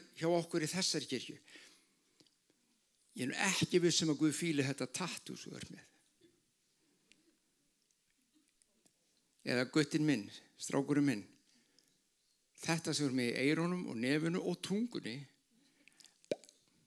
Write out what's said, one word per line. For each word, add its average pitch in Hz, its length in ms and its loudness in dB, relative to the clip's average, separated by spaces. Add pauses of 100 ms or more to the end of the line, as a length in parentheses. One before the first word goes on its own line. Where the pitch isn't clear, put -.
(200)
hjá 165 80 0
okkur 170 380 2
í - 20 0
þessari 170 400 -2
kirkju. - 300 -6 (1800)
Ég - 80 -4
er 135 80 -2
nú - 60 -6 (100)
ekki 185 320 4
viss 170 240 4
um 160 80 4
að 135 80 0
Guð 151 160 4
fíli 147 320 0
þetta 135 240 -4
tattoo - 480 -8
sem - 140 -14
þú - 80 -12
ert - 100 -14
með. - 140 -18 (3750)
Eða 127 220 2
guttinn 151 340 2
minn, 117 220 2 (320)
strákurinn 139 480 2
minn. 107 180 0 (1300)
Þetta 165 320 -2
sem 147 160 0
er 127 80 0
með 123 160 2
í 135 160 0
eyrunum 170 460 0
og - 20 -6
nefinu 156 480 0
og 175 220 -2
tungunni. 208 500 -4 (1700)